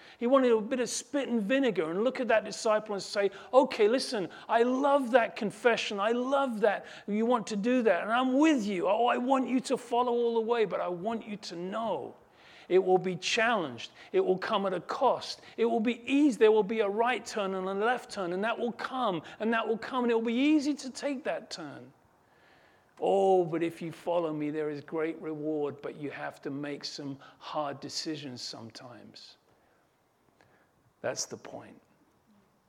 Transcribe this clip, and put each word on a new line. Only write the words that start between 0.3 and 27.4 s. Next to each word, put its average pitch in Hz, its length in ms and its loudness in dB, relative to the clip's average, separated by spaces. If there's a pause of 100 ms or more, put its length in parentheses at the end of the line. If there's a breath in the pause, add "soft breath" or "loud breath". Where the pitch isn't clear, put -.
a 220 100 4
bit 247 180 -2
of 233 100 0
spit - 400 -4
and 233 120 0
vinegar 202 480 2
and 185 140 0
look 254 160 0
at 247 80 -2
that 214 180 4
disciple 214 480 -2
and 190 100 -6
say, 202 280 -2 (200 loud breath)
"Okay, 220 360 4
listen, 226 420 0 (180 loud breath)
I 233 140 4
love 262 500 4
that 233 240 4
confession. 214 640 0
I 214 120 0
love 247 500 0
that 202 240 2 (220 loud breath)
you 214 180 0
want 240 220 2
to 220 80 -4
do 247 260 2
that. 185 220 4
And 208 80 -4
I'm 254 260 2
with 294 280 6
you. 175 220 -2
Oh, 226 200 4
I 254 100 2
want 254 320 2
you 254 120 2
to 247 160 -2
follow 247 340 0
all 240 240 0
the 226 60 0
way, 226 240 2
but 180 140 -4
I 175 100 -2
want 208 380 -6
you 208 100 -10
to - 180 -12
know 180 600 -6 (540 loud breath)
it 185 140 6
will 185 140 4
be 180 200 0
challenged. 190 720 0 (220 loud breath)
It 185 80 4
will 185 160 2
come 196 280 -2
at 185 80 -2
a 175 60 -2
cost. - 600 -2 (160 loud breath)
It 226 80 2
will 233 160 2
be 226 240 0
easy. 269 320 4
There 214 140 8
will 220 120 6
be 220 160 -2
a 202 80 2
right 233 380 0
turn 190 300 -4
and 185 120 -4
a 196 60 -4
left 220 360 -2
turn, 180 220 -6
and 190 120 -2
that 220 140 -2
will 233 140 -4
come, 220 500 -2 (180 loud breath)
and 220 140 0
that 226 140 -2
will 220 100 0
come, 247 280 -2
and 240 60 2
it 233 40 4
will 226 60 2
be 226 120 -2
easy 285 420 2
to 269 140 -10
take 269 360 -6
that 185 240 -6
turn. 135 420 -14 (1120 soft breath)
Oh, 190 420 4
but 160 180 -2
if 165 200 -4
you 165 100 -6
follow 170 400 -2
me, 151 180 -4
there 151 200 -4
is 147 100 -8
great 160 420 -6
reward, 151 600 -4
but - 160 -10
you 143 140 -8
have 147 320 -12
to 156 60 -6
make 143 360 -8
some 139 320 -10 (220 loud breath)
hard 143 420 -6